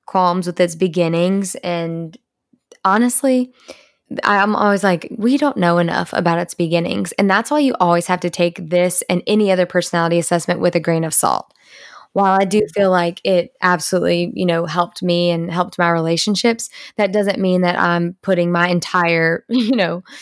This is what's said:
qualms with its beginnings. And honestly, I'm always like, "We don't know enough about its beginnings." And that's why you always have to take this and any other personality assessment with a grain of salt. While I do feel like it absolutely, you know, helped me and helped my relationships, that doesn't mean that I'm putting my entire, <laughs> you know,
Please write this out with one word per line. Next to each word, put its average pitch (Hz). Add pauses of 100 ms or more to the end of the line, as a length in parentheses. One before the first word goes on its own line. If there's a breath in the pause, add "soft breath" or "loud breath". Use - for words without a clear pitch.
qualms 180
with 175
its 175
beginnings. 175
And 165 (640)
honestly, 247 (680 loud breath)
I'm 202
always 202
like, 180
"We 240
don't 285
know 175
enough 170
about 170
its 180
beginnings." 170
And 202
that's 202
why 302
you 269
always 175
have 175
to 175
take 170
this 175
and -
any 208
other 180
personality 170
assessment 170
with 175
a 170
grain 165
of 160
salt. - (600 loud breath)
While 196
I 196
do 202 (120)
feel 196
like 175
it 185
absolutely, 175
you -
know, 170
helped 170
me 175
and 170
helped 175
my 175
relationships, 170 (280 loud breath)
that 202
doesn't 202
mean 180
that 175
I'm 175
putting 175
my 175
entire, 170
<laughs> -
you 240
know, 175 (180 loud breath)